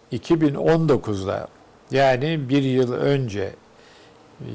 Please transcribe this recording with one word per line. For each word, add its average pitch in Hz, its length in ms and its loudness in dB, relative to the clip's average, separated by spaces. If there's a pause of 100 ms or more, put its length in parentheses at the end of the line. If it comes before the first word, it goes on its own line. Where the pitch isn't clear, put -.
(120)
iki 156 300 0
bin 147 140 2
on 160 340 2
dokuzda, 101 580 -2 (440)
yani 135 580 0
bir 139 140 2
yıl 127 300 0
önce 127 560 -2 (1040)